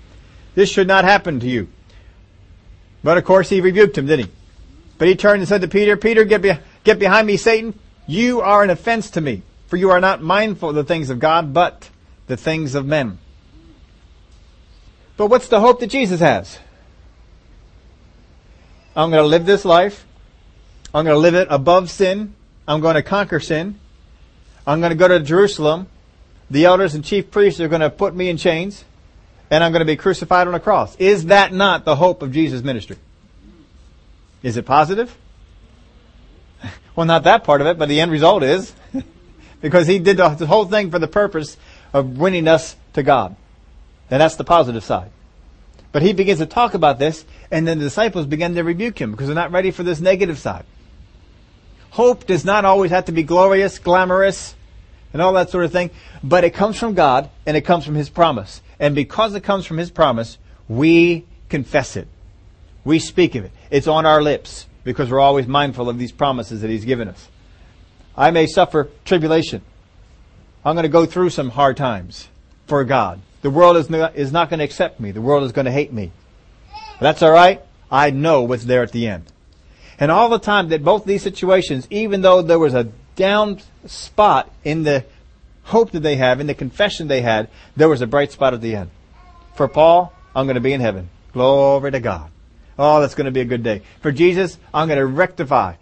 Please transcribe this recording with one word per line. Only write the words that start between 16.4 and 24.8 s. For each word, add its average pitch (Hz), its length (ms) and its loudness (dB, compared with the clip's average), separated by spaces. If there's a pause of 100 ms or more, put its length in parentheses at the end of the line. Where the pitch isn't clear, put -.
"I'm 165 160 0
gonna 156 120 4
live 165 220 2
this 196 200 2
life. 185 400 2 (880)
I'm 156 120 -2
gonna 151 120 4
live 170 180 4
it 180 140 0
above 170 400 2
sin. 196 440 -4 (340)
I'm 151 140 -2
gonna 156 200 0
conquer 185 380 -4
sin. 170 400 -6 (880)
I'm 151 140 0